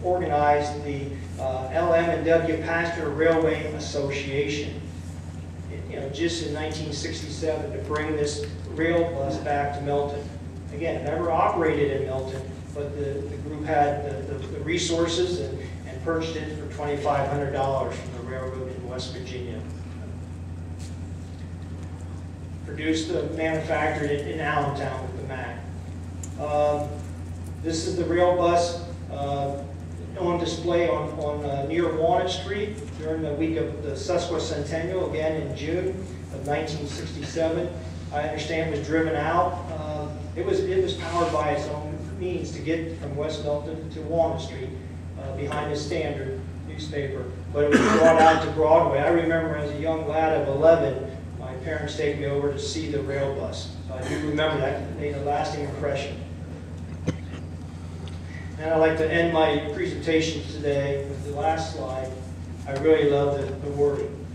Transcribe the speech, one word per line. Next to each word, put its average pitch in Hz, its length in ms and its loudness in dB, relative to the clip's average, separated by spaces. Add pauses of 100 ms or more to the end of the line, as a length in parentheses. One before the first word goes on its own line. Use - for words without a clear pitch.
organized 147 800 4
the, 143 220 -4 (340)
uh, 131 320 -2
L 165 220 4
M 170 160 6
and 156 160 0
W 160 380 6
Passenger 165 460 0
Railway 156 640 4
Association, 143 1080 -2 (1080)
you 143 100 -8
know, 139 100 -6
just 160 360 0
in 147 80 -2
nineteen 156 400 -4
sixty-seven 151 800 -4
to 143 140 -6
bring 151 300 0
this 147 300 0 (240)
rail 165 420 2
bus - 260 -2
back 143 380 0
to 143 60 -4
Milton. 143 420 0 (500)
Again, 156 300 -2
never 123 260 0
operated 143 720 4
in 131 60 0
Milton, 131 340 -4 (320)
but 143 240 -4
the, 143 320 -2
the - 80 -6
group - 280 -6
had 147 400 4
the, - 280 -4
the, - 140 -6
the - 140 -6
resources 170 800 2
and, - 180 -4 (280)
and 165 160 -10
purchased 160 340 0
it 156 200 -6
for 143 160 -8
twenty-five 143 560 0
hundred 139 220 0
dollars 135 440 0
from - 180 -8
the - 180 -8
railroad - 420 -6
in - 160 -8
West 90 240 -6
Virginia. - 460 -6 (3000)
Produced, 156 460 -2
uh, 160 120 0 (120)
manufactured 156 760 0
it 143 180 0
in 160 100 -4
Allentown 147 640 0
with - 180 -6
the - 60 -6
Mack. - 320 -6 (800)
Um, 147 480 2 (760)
this 165 220 0
is 180 120 0
the 170 80 2
rail 180 320 6
bus, 170 440 4 (300)
uh, 139 500 -2 (580)
on 175 200 2
display 170 500 2
on, 151 200 0 (100)
on, 147 260 -2
uh, 139 220 -2
near 165 280 2
Walnut 175 340 4
Street 202 460 -4 (240)
during 160 240 -2
the 147 100 0
week 160 240 0
of - 260 -2
the - 80 -4
sesquicentennial, 165 1160 0
again 156 320 0
in 135 140 -4
June 175 340 0 (440)
of 135 120 -6
nineteen 151 420 0
sixty-seven. 160 840 -2 (440)
I 147 100 0
understand 160 480 -2
was 143 140 -2
driven 156 300 2
out 165 380 2 (840)
it 359 100 -2
was, 381 160 2
it 370 200 2
was - 120 2
powered 165 400 0
by 151 180 2
its 143 160 0
own 151 300 -6 (220)
means 170 320 -2
to - 80 -8
get 160 400 -2
from 143 160 -6
West 151 280 -2
Milton 147 460 -2
to 160 120 -8
Walnut 160 400 2
Street, 131 280 -6 (520)
uh, 135 140 -6
behind 147 360 -2
the 147 40 0
Standard 143 640 -2 (280)
newspaper, 139 580 -4 (260)
but 147 140 4
it 147 60 6
was 135 80 10
brought 160 420 8
out 160 240 10
to 143 60 -2
Broadway. 151 480 6
I 156 100 4
remember 160 480 4
as 147 140 -2
a 143 80 -4
young 160 280 0
lad 156 340 4
of - 60 2
eleven, 143 680 6 (220)
my 131 140 -8 (120)
parents 151 320 -4
take 143 220 2
me 143 80 -2
over 143 260 2
to 135 60 -2
see 156 300 -2
the 143 120 0
rail 139 340 0
bus. - 400 -6 (120)
So - 80 -6
I 127 120 -4
do 147 220 0
remember 151 320 2
that. 123 200 0
It - 180 -6
made 147 160 -2
a 139 80 -4
lasting 143 420 0
impression. 139 500 -2 (2500)
And 156 120 0
I'd 160 60 6
like 160 200 6
to 156 140 4
end 170 220 4
my 151 400 4
presentation 160 720 2
today 143 640 0
with 139 160 -6
the 147 60 -4
last 156 440 0
slide. 131 340 -4 (580)
I 139 60 -4
really 147 360 8
love 143 280 4
the, 135 100 -2 (200)
the 143 40 -4
wording. 143 640 2